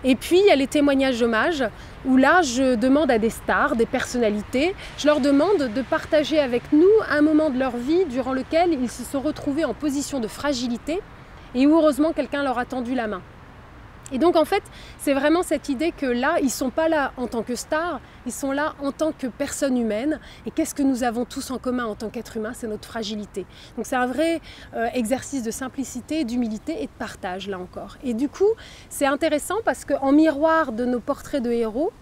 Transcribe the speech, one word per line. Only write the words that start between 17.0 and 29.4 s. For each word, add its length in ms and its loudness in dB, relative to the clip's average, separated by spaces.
en 120 -6
tant 140 -4
que 120 -6
stars, 440 -4
ils 60 -6
sont 200 -4
là 300 -2
en 100 -4
tant 180 -2
que 160 -8
personnes 520 -2
humaines. 420 -2
Et 60 -8
qu'est-ce 240 -4
que 80 -2
nous 200 2
avons 220 -2
tous 260 -10
en 60 -4
commun 300 -4
en 80 -6
tant 160 -8
qu'êtres 260 -10
humains ? 160 -6
C'est 140 -10
notre 200 -8
fragilité. 600 -8
Donc, 100 -6
c'est 100 -2
un 100 2
vrai, 360 0
euh, 180 -2
exercice 500 -2
de 80 -4
simplicité, 720 -6
d'humilité 580 -4
et 40 -4
de 120 -14
partage, 500 -8
là 100 -8
encore. 460 -14
Et 80 -2
du 160 -2
coup, 220 2
c'est 160 0
intéressant 580 0